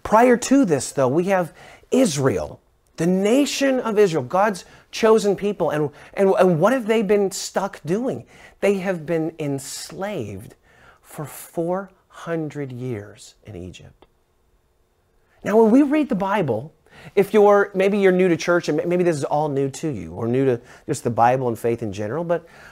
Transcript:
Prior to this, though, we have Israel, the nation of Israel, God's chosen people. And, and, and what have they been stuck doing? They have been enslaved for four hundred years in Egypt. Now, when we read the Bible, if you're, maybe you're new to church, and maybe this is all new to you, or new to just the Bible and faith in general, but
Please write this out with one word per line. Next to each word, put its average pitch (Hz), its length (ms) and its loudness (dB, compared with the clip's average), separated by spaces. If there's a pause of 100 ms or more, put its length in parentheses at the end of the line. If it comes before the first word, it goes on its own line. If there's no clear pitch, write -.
Prior 240 340 4
to 269 280 2
this, 147 280 -2
though, 131 160 2
we 160 160 0
have 180 280 -2 (380)
Israel, 131 720 0 (360)
the 165 100 -2
nation 247 720 0
of 214 180 -4
Israel, 160 260 2
God's 185 400 -2 (260)
chosen 214 460 2
people. 190 340 -2
And, 151 200 -2 (240)
and, 196 240 2
and 180 220 4
what 202 120 4
have 254 140 -2
they 226 160 2
been 202 280 0
stuck - 540 -8
doing? 196 420 -6 (340)
They 196 180 0
have 180 280 -6
been 165 320 -4
enslaved 139 1160 -10 (460)
for - 240 -14
four 180 640 -8 (180)
hundred 147 640 -8
years 113 720 -12
in 101 120 -16
Egypt. 87 500 -18 (1400)
Now, 214 200 2
when 226 80 6
we 262 120 6
read 294 280 0
the 247 40 -4
Bible, 175 600 -4 (400)
if 196 180 2
you're, 202 420 6
maybe 190 220 2
you're 190 160 4
new 185 160 4
to 170 80 2
church, 175 320 0
and 151 80 0 (100)
maybe 180 160 0
this 170 140 0
is 135 80 -6
all 151 240 -2
new 139 220 -2
to 160 180 -8
you, 95 240 -8
or 80 160 -6
new 131 160 2
to 123 160 0 (260)
just 147 160 -6
the - 60 -2
Bible 123 400 2
and 113 100 -4
faith 117 240 -2
in 104 120 -6
general, 107 300 -6
but 170 220 -4 (260)